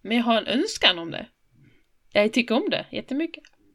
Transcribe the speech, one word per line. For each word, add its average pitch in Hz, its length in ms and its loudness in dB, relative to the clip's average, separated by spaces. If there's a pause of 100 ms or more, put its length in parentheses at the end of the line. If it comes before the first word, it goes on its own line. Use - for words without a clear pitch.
Men 214 140 -2
jag 233 80 2
har 233 140 2
en - 80 -4
önskan 339 520 0
om 339 120 -8
det. - 160 -10 (840)
Jag 208 200 4
tycker 233 220 2
om 339 160 0
det - 200 -4
jättemycket. - 520 -6 (320)